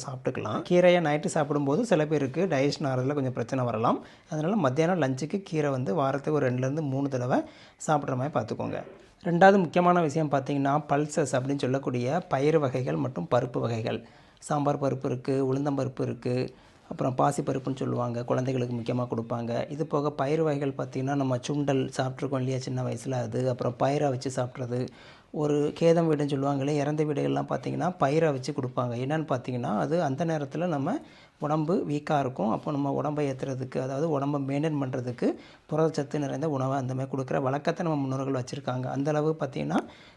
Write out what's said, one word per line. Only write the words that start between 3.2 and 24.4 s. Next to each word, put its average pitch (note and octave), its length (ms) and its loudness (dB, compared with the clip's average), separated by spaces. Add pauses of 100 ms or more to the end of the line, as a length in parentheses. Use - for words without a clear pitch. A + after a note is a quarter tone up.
பிரச்சனை B2+ 320 -2
வரலாம். A#2 360 2 (300)
அதனால D#3+ 260 0
மத்தியானம் D#3+ 460 2
லஞ்சுக்கு C#3+ 400 -2
கீரை D3+ 280 0
வந்து C3+ 240 0
வாரத்துக்கு C#3+ 440 2
ஒரு C3 120 2
ரெண்டுலேருந்து C3 300 0
மூணு C#3 280 0
தடவை C3 300 0 (480)
சாப்பிட்ற C#3+ 300 2
மாதிரி C3 180 -2
பார்த்துக்கோங்க. A2+ 460 -2 (440)
ரெண்டாவது F#3 340 8
முக்கியமான F3 420 4
விஷயம் D3+ 300 0
பார்த்தீங்கன்னா, C#3 580 2
பல்சஸ் D3+ 440 0
அப்படின்னு C3+ 260 0
சொல்லக்கூடிய C#3 720 0
பயிறு D3+ 320 4
வகைகள் C#3 360 0
மற்றும் D3+ 340 -2
பருப்பு C3 300 0
வகைகள். A#2 380 -2 (400)
சாம்பார் C#3+ 420 0
பருப்பு C3 240 -2
இருக்கு, C3+ 500 0
உளுந்தம்பருப்பு C#3 480 -2
இருக்கு, B2 520 -2 (360)
அப்புறம் C3+ 280 -2
பாசிப்பருப்புன்னு C#3 580 0
சொல்லுவாங்க, A#2+ 480 -2
குழந்தைகளுக்கு B2+ 520 0
முக்கியமா B2 360 -2
கொடுப்பாங்க. A#2 580 -4
இது D3 160 -4
போக D3 240 0
பயிறு D3 340 0
வகைகள் C#3+ 340 0
பார்த்தீங்கன்னா, C3 360 -2
நம்ம C3 220 0
சுண்டல் C#3 600 0
சாப்பிட்ருக்கோம் C3 420 -2
இல்லையா C3 200 -2
சின்ன B2+ 240 -4
வயசுல, A#2+ 280 -6
அது, B2 380 -2
அப்புறம் B2 280 -2
பயிரை C#3+ 320 2
வச்சு C3 280 -2
சாப்பிட்றது, B2 520 -4 (440)